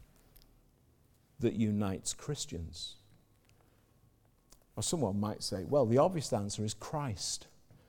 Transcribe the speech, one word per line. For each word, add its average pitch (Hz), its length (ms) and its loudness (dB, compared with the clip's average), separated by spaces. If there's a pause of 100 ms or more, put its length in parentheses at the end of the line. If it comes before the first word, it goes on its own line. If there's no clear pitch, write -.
(1400)
that 117 140 4
unites 104 600 0
Christians? - 800 -8 (1800)
Or 110 80 -2
someone 104 360 2
might 104 240 -2
say, 95 220 -4
"Well, 135 200 4
the 117 120 6
obvious 165 360 4
answer 104 300 -2
is 110 100 -2
Christ." - 760 -6 (420)